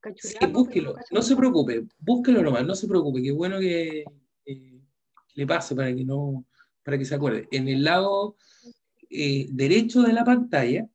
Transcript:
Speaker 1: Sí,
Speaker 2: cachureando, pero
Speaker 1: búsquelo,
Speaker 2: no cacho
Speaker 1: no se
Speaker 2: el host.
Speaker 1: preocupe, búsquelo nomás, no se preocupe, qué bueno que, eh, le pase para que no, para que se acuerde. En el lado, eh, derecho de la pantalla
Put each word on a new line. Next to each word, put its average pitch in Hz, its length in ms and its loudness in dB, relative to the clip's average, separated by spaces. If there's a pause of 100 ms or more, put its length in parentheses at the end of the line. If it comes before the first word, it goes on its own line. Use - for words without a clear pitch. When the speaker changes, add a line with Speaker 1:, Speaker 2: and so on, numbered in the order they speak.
(160)
Speaker 1:
Sí, - 200 -14
Speaker 2:
cachureando, - 40 -16
pero - 140 0
Speaker 1:
búsquelo, 190 380 2
Speaker 2:
no - 40 -8
cacho - 200 -10
Speaker 1:
no - 60 2
se - 60 -4
Speaker 2:
el 262 60 4
host. 254 60 2
Speaker 1:
preocupe, 131 480 2 (120)
búsquelo 240 440 4
nomás, 131 220 2
no 190 100 -2
se - 120 -6
preocupe, 147 360 0
qué 135 80 -2
bueno 180 280 -2
que, 165 440 -2 (420)
eh, 131 340 -16 (560)
le 143 120 -4
pase 165 280 -2
para 131 200 -2
que 131 80 -6
no, 135 420 -4 (380)
para 143 160 -4
que 135 60 -4
se 143 100 -4
acuerde. 123 360 -2
En 135 160 -2
el 135 160 0
lado, 196 520 0 (760)
eh, 143 420 -2
derecho 170 520 2
de 226 100 4
la 233 100 2
pantalla 220 720 2